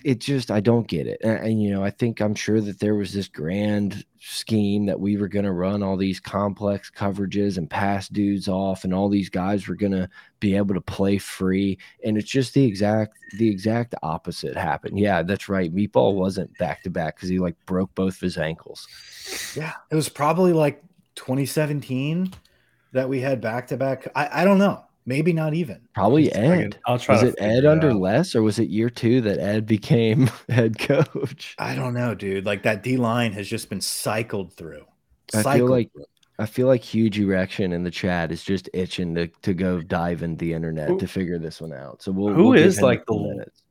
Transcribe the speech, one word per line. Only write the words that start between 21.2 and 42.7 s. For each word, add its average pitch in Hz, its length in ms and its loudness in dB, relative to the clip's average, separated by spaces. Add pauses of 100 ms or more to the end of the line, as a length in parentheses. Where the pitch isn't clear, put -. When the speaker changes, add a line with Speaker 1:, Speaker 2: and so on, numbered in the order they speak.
Speaker 2:
seventeen 147 880 -2 (600)
that 131 160 0
we 135 120 -2
had 131 200 -2
back-to-back. 127 760 -4
I, 147 280 -2
I - 20 4
don't 196 140 6
know. 196 260 2 (220)
Maybe 156 280 0
not 156 180 0
even. 151 300 -6 (120)
Speaker 1:
Probably 120 340 6
Speaker 3:
Just - 80 -2
a - 40 2
second. 127 340 4
Speaker 1:
Ed. - 120 -18
Speaker 3:
I'll 123 120 2
try 131 180 2
Speaker 1:
Was 110 40 6
Speaker 3:
to 123 80 8
Speaker 1:
it - 100 0
Ed 107 180 2
Speaker 3:
figure - 20 6
it 135 140 6
Speaker 1:
under 156 180 4
Speaker 3:
out. 113 60 4
Speaker 1:
Les, 104 380 2
or 117 80 4
was 107 160 2
it 107 120 0
year 110 180 0
two 120 320 2
that 101 180 0
Ed 104 280 0
became 113 720 4
<laughs> - 100 -16
head 117 300 2
coach? - 800 -2
Speaker 2:
I 113 160 -6
don't 127 180 -4
know, 120 220 -2
dude. 98 320 -6
Like, 104 160 -2
that 107 200 0
D 127 140 -2
line 120 360 0
has 101 140 -8
just 110 220 -8
been 95 140 -8
cycled 107 720 -4
through. 78 320 -16 (480)
Speaker 1:
I - 20 -4
feel 107 60 4
Speaker 2:
Cycled 123 280 4
Speaker 1:
like, 123 220 2
Speaker 2:
through. 71 120 -18 (340)
Speaker 1:
I 110 80 -2
feel 127 220 0
like 127 140 4
huge 110 360 0
erection 95 560 0
in 87 100 -4
the 87 60 -4
chat 87 420 -2
is 82 100 -8
just - 300 -4
itching 90 420 -4
to, 85 120 -2 (160)
to 104 100 0
go 90 300 -2
dive 85 400 -4
in 82 160 -6
the 82 160 -2
internet 80 340 -4
Speaker 3:
Who 90 100 0
Speaker 1:
to 95 80 -2
figure 87 320 -4
this 80 220 -10
one 80 140 -12
out. 67 260 -16
So - 100 -8
we'll, 98 220 0
Speaker 3:
who 160 120 6
Speaker 1:
we'll 254 100 8
give 160 120 10
Speaker 3:
is, 95 120 4